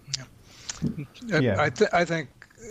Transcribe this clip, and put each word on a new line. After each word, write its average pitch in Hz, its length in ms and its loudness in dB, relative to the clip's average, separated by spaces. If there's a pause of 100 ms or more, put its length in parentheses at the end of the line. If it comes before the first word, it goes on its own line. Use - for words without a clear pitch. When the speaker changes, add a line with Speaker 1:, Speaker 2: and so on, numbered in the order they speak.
(160)
Speaker 1:
Yeah. - 1200 -6
Speaker 2:
Yeah. 131 240 4
Speaker 1:
I, 151 60 4
th-, 190 240 2
I 175 140 4
think 165 240 -4 (400)